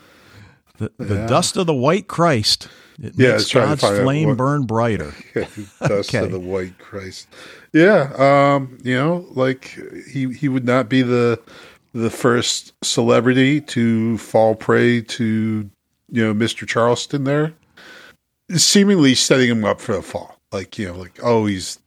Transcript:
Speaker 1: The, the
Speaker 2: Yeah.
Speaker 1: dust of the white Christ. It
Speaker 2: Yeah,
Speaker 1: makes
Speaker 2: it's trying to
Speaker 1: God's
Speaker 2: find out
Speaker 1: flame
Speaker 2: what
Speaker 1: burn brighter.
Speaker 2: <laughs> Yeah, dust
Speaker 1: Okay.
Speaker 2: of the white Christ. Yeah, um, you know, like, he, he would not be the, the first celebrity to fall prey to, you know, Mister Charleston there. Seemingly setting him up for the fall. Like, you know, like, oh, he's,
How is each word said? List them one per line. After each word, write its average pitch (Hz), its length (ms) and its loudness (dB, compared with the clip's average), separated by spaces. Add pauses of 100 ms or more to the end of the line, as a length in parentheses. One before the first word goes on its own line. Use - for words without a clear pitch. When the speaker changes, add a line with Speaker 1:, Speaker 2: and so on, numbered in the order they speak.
(760)
Speaker 1:
The, - 200 -8
the 101 180 -4
Speaker 2:
Yeah. 110 120 -4
Speaker 1:
dust 156 280 0
of 185 120 0
the 160 60 0
white 147 360 -2
Christ. 151 580 0 (340)
It - 140 -14
Speaker 2:
Yeah, 127 160 4
Speaker 1:
makes 107 120 0
Speaker 2:
it's - 80 -6
trying 123 140 4
to - 40 0
Speaker 1:
God's 151 120 -2
Speaker 2:
find 101 160 2
out 101 60 0
Speaker 1:
flame 147 260 0
Speaker 2:
what 127 80 0
Speaker 1:
burn 139 280 0
brighter. 107 480 -2 (100)
Speaker 2:
<laughs> - 120 -20
Yeah, 110 100 -2 (420)
dust 101 260 0
Speaker 1:
Okay. 110 120 0
Speaker 2:
of 90 60 -6
the 92 80 -6
white 92 400 -8
Christ. - 480 -16 (440)
Yeah, 156 460 4
um, 139 680 2
you 127 120 -2
know, 170 360 -2
like, 131 480 -4 (320)
he, 131 220 -4
he 139 160 -4
would 127 160 -4
not 123 240 0
be 131 120 2
the, 120 380 0 (540)
the 113 160 -2
first - 640 -2 (100)
celebrity 127 800 2
to 113 560 0
fall 110 380 2
prey 120 460 2
to, 110 680 -4 (420)
you 113 140 0
know, 110 80 0
Mister 110 320 -2
Charleston 120 580 -2
there. 151 300 -2 (1000)
Seemingly 180 600 4
setting 131 340 2
him 113 160 -2
up 101 140 0
for 107 160 -4
the 85 60 -6
fall. - 360 -12 (140)
Like, 95 260 -10
you 104 100 -8
know, 87 80 -12
like, 92 280 -18
oh, 117 220 2
he's, 95 420 -6